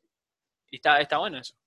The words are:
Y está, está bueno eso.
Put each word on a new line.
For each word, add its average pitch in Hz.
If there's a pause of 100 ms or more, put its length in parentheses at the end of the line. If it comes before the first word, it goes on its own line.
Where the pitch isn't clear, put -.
(720)
Y 131
está, 147
está 147
bueno 170
eso. - (120)